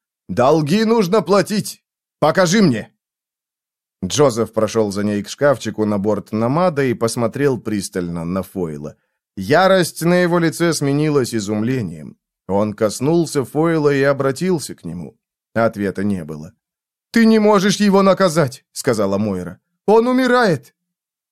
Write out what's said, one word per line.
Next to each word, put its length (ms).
"Долги 560
нужно 380
платить! 600
Покажи 420
мне!" 320
Джозеф 480
прошел 380
за 120
ней 200
к 60
шкафчику 560
на 120
борт 340
Намада 520
и 100
посмотрел 680
пристально 680
на 180
Фойла. 520
Ярость 680
на 180
его 160
лице 360
сменилась 600
изумлением. 840
Он 260
коснулся 680
Фойла 480
и 120
обратился 720
к 100
нему. 320
Ответа 500
не 200
было. 300
"Ты 140
не 140
можешь 380
его 240
наказать", 680
сказала 460
Мойра. 420
"Он 220
умирает". 680